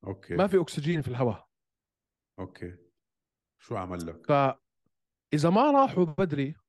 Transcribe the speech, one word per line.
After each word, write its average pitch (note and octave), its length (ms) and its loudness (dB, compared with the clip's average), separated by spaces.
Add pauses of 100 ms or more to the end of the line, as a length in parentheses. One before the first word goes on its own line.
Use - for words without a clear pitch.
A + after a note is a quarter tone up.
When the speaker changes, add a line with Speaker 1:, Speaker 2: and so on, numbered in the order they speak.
Speaker 1:
أوكي. F#2+ 320 -8
Speaker 2:
ما F#2 100 4
في F#3 140 2
أكسجين D#3 420 -4
في B2+ 60 -6
الهواء. A#2+ 400 -4 (880)
Speaker 1:
أوكي. F2+ 380 -14 (800)
شو - 180 -10
عمل F2+ 300 -8
لك؟ E2 200 -14
Speaker 2:
فإذا - 1200 -2
ما A#3+ 200 4
راحوا C4+ 340 4
بدري D3+ 500 -4 (140)